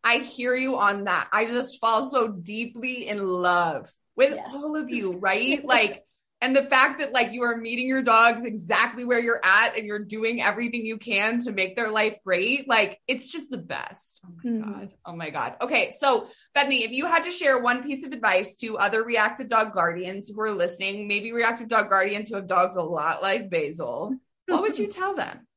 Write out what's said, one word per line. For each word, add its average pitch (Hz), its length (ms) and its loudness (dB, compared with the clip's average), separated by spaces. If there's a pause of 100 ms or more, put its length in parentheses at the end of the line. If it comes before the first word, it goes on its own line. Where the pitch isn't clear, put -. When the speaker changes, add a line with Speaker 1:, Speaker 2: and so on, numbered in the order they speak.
Speaker 1:
I 233 160 4
hear 247 360 -2
you 262 240 0
on 202 260 2
that. 175 280 0
I 214 140 2
just - 340 -4
fall 226 260 2
so 254 220 0
deeply 226 800 -8
in 202 180 -4
love 175 640 0 (260)
with 277 180 4
Speaker 2:
Yeah. - 100 -8 (100)
Speaker 1:
all 302 220 -6
of 262 140 -4
you, 202 280 -2
right? 233 460 0
Speaker 2:
<laughs> - 0 -
Speaker 1:
Like, 226 380 2 (400)
and 262 120 2
the 277 100 6
fact 277 340 4
that, 269 160 -6
like, 233 180 2
you 240 120 -4
are 233 120 0
meeting 240 320 -4
your 262 140 2
dogs 233 420 6
exactly 220 600 0
where 240 120 2
you're 233 240 0
at 214 360 6
and 214 80 -6
you're 208 180 -6
doing 226 380 -2
everything 233 420 -2
you 220 140 -6
can 220 460 0
to 262 80 -4
make 190 220 -2
their 226 160 -2
life 220 320 0
great. 226 460 0
Like, 214 400 2
it's - 240 -4
just 302 180 -10
the 247 60 -6
best. - 680 -12
Oh - 20 -20 (160)
my 240 60 -2
Speaker 2:
Mm-hmm. 214 220 -4
Speaker 1:
God. 196 180 -12 (160)
Oh 170 100 -12
my 160 140 -8
God. 131 320 -6
Okay. 240 260 0
So 269 380 2 (280)
Bethany, 277 300 2
if 220 60 -6
you 269 160 -4
had 330 180 2
to 359 60 -6
share 285 280 2
one 247 240 0
piece 277 220 -6
of 262 80 -10
advice 214 440 2
to 220 200 -6
other 214 260 2
reactive 220 460 0
dog 220 240 2
guardians 180 560 -2
who 208 140 -10
are 214 80 0
listening, 196 580 -2
maybe 208 240 -2
reactive 233 360 0
dog 220 200 2
guardians 202 400 2
who 196 60 -8
have 190 120 -6
dogs 185 300 2
a 175 60 0
lot 160 400 -2
like 196 260 0
Basil, 160 640 -4 (320)
what 349 140 2
would 415 180 -2
you - 80 0
Speaker 2:
<laughs> 403 140 -12
Speaker 1:
tell 381 140 -2
them? - 320 -8 (100)